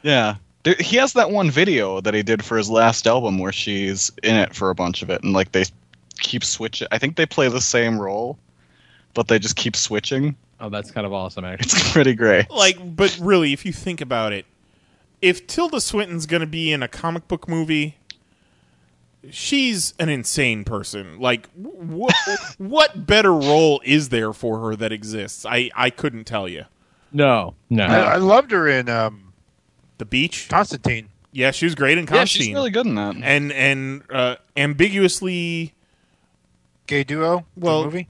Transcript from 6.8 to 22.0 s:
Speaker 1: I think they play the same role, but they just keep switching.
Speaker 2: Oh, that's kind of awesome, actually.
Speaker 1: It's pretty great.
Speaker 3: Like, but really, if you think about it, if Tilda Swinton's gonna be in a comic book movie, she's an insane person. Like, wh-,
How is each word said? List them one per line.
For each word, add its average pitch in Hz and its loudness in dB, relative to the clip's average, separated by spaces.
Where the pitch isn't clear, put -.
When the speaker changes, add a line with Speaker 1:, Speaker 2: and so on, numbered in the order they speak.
Speaker 1:
I 110 0
think 143 -2
they 165 4
play 147 2
the 123 -2
same 117 0
role, 104 -6
but 117 0
they 113 6
just 104 -2
keep - -4
switching. 135 -2
Speaker 2:
Oh, 110 -10
that's 101 -8
kind 104 -6
of 98 -6
awesome, 92 -8
actually. 95 -2
Speaker 1:
It's - 0
pretty 131 6
great. 107 4
Speaker 3:
Like, 185 0
but 190 2
really, 170 2
if - -12
you 185 -6
think 170 -8
about 117 -2
it, 95 -8
if 180 2
Tilda 311 -2
Swinton's 175 -4
gonna 165 0
be 160 -4
in 147 -2
a 123 -4
comic 170 -6
book - -8
movie, 156 -2
she's 247 -2
an 165 -2
insane 123 -2
person. 98 -8
Like, 123 -2
wh-, 185 -8